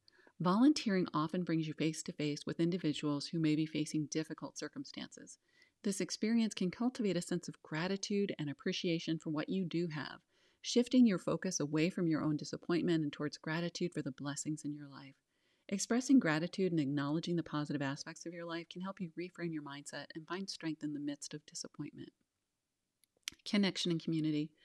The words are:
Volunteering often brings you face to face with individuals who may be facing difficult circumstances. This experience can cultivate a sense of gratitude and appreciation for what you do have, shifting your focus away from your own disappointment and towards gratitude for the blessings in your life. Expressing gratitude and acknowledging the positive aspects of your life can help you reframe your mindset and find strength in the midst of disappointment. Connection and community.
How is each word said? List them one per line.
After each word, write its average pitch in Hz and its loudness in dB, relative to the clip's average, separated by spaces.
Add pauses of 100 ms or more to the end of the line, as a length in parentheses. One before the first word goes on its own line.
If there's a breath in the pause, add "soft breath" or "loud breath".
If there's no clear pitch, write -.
(400 soft breath)
Volunteering 190 4
often 165 0
brings 160 0
you 151 -6
face 156 0
to - -8
face 147 -4
with 147 -6
individuals 156 0
who 170 -2
may 151 4
be 156 0
facing 151 -2
difficult 156 -6
circumstances. - -12 (460 soft breath)
This 196 0
experience 220 2
can 180 0
cultivate 233 0
a 175 2
sense - -4
of - -14
gratitude 196 0
and 147 -2
appreciation 165 -2
for 165 -6
what 151 -2
you 190 0
do 170 0
have, - -6 (420 soft breath)
shifting 247 6
your 190 6
focus - -2
away 151 2
from 175 0
your 156 2
own 156 2
disappointment 160 2
and 147 -2
towards 147 -4
gratitude 170 -4
for 151 -4
the - -4
blessings 143 -6
in 147 -4
your 147 -12
life. 135 -18 (560)
Expressing 247 4
gratitude 170 4
and 160 4
acknowledging 147 0
the 160 0
positive 147 -2
aspects 143 -6
of 170 -8
your 170 -10
life 170 -8
can 180 -14
help 190 -8
you 170 -6
reframe 170 -4
your 147 -4
mindset 143 -10 (100)
and 160 -10
find 190 -6
strength 156 -4
in 151 -2
the 143 -4
midst 147 -6
of 147 -12
disappointment. - -10 (1400)
Connection 190 2
and 165 2
community. 156 0 (160 loud breath)